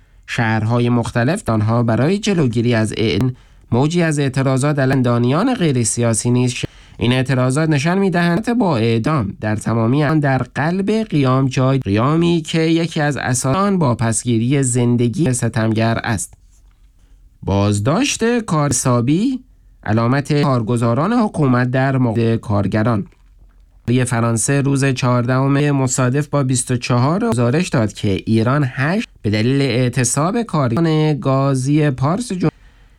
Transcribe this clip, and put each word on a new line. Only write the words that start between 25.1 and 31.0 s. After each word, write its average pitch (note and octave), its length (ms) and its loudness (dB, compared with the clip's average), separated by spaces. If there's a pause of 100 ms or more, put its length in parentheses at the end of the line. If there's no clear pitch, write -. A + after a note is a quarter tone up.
مصادف C3+ 560 0
با C#3+ 160 -2
بیست C3 280 -2
و B2 60 0
چهار C#3+ 540 0
گزارش B2+ 380 0
داد A2 240 0
که - 160 -4
ایران A2 640 0
هشت E3+ 360 -2 (140)
به G#2+ 80 -2
دلیل B2 320 0
اعتصاب C3+ 800 0
کارگران D#3 800 0